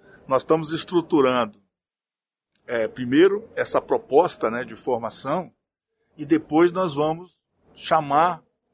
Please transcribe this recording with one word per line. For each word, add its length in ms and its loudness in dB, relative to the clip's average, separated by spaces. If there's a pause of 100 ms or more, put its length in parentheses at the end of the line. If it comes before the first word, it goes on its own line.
(280)
nós 160 0
estamos 280 0
estruturando, 880 0 (1080)
é, 200 -2
primeiro, 680 2
essa 260 -2
proposta, 680 0
né, 140 -6
de 120 -14
formação, 760 -6 (640)
e 80 -12
depois 460 2
nós 220 -2
vamos 440 -4 (360)
chamar 720 0 (300)